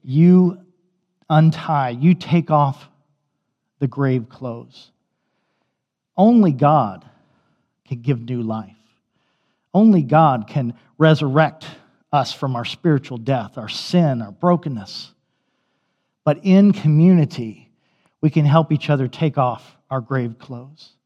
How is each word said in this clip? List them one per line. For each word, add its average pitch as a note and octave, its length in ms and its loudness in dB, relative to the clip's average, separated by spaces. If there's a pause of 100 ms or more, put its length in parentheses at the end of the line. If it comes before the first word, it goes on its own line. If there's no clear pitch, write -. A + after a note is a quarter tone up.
"You F3 580 2 (720)
untie, D#3 600 0
you C#3+ 240 2
take E3+ 360 -4
off C#3+ 400 -2 (880)
the C#3 100 -4
grave B2+ 400 -4
clothes." A#2+ 600 -18 (1200)
Only G#3 380 4
God B2 540 0 (800)
can B2 140 -12
give A#2+ 220 -4
new A#2+ 200 -8
life. A2 340 -10 (1000)
Only G3+ 280 4
God C3+ 440 0
can A#2+ 280 -6 (220)
resurrect D#3 720 0 (460)
us C#3 200 -2
from C3 220 -8
our B2 100 -8
spiritual C3+ 540 -4
death, A#2 400 -6
our A2 100 -14
sin, C#3+ 540 -2
our G2+ 80 -12
brokenness. C#3+ 800 -4 (1120)
But D3 180 -2
in G3 300 4
community, D3+ 1000 0 (500)
we D#3 100 0
can D3+ 160 0
help D3+ 260 2
each - 160 -4
other C3+ 200 -2
take D3+ 280 -4
off B2 400 -6 (140)
our C3 100 -6
grave A#2+ 380 -6
clothes, C3+ 540 -20 (120)